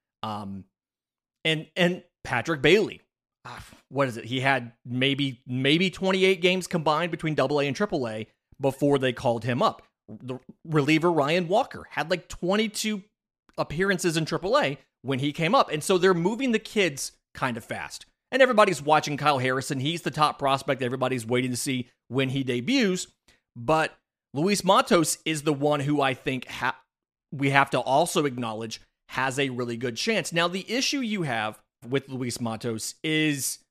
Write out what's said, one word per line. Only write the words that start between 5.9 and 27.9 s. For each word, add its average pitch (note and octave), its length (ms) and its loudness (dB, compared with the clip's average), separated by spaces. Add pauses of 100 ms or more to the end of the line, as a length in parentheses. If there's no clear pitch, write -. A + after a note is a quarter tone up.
games F3+ 240 2
combined D#3+ 440 0
between D#3+ 240 -4
double C#3 240 2
A C#3+ 80 2
and C#3 80 -2
triple F3+ 320 -2
A A2 200 -8 (340)
before C#3 380 2
they C3 160 0
called A#2 300 -2
him B2+ 180 0
up. - 180 2 (260)
The B2+ 320 -12 (280)
reliever D#3 440 4
Ryan D#3+ 380 2
Walker G#3 400 -2
had, D3+ 220 -6
like, F3+ 180 -2
twenty-two G#3 760 -2 (540)
appearances E3 600 0
in D#3 80 0
triple F#3 320 0
A D3 200 0 (220)
when C3 200 -2
he C#3+ 120 -2
came E3 220 0
up. B3+ 180 2
And D3+ 100 -4
so F#3+ 140 2
they're F#3 160 4
moving A3 400 0
the A3 60 0
kids F3 540 -2 (200)
kind B2+ 240 -4
of A2+ 80 -12
fast. F#2+ 400 -12 (260)
And C4+ 120 4
everybody's G#3 400 6
watching D3+ 340 2
Kyle C#3+ 220 2
Harrison. C3 420 -2
He's D#3+ 220 -4
the E3 80 -4
top D3+ 280 0
prospect C3+ 440 0
everybody's B2+ 420 -2
waiting B2+ 260 0
to B2 60 -4
see B2+ 320 -4 (200)
when C3 200 0
he C3+ 160 -4
debuts. F3+ 600 0 (500)
But D3+ 400 0 (380)
Luis E3+ 280 0
Matos F#3 600 4
is D#3 200 -4
the D#3 100 2
one D3 260 0
who C#3+ 220 0
I C3+ 100 2
think C3 340 -6
ha-, - 320 -6 (540)
we C#3 180 0
have C#3 200 4
to C3 100 2
also D3 460 2